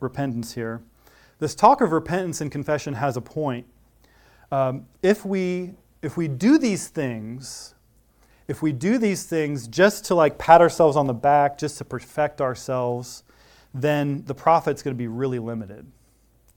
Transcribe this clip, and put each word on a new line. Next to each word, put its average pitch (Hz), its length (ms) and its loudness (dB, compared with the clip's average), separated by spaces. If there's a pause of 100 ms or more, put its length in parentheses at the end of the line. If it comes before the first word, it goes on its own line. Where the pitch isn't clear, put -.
repentance 123 540 -6
here. 113 280 -8 (560)
This 151 160 -6
talk - 260 6
of 185 120 2
repentance 165 480 -4
and 151 100 -6
confession 147 440 -6
has 123 220 -4
a 123 40 -6
point. 127 460 -8 (840)
Um, 135 360 -2 (140)
if 202 240 2
we, 185 500 -4 (280)
if 156 140 -8
we 170 100 -2
do 170 320 4
these 220 300 -2
things, 123 880 -8 (720)
if 143 140 -6
we 156 100 0
do 175 260 0
these 208 240 0
things 147 460 -4
just 185 380 4
to, 185 100 2
like, 151 220 4
pat 165 220 10
ourselves 160 360 4
on 147 100 2
the 127 80 -2
back, 143 420 2
just - 220 -8
to 139 60 -12
perfect 147 560 -6
ourselves, 123 800 -6 (500)
then 143 520 -2
the 135 100 -8
profit's 160 480 0
gonna 135 140 -6
be 120 100 -6
really 123 320 -4
limited. 110 480 -10 (720)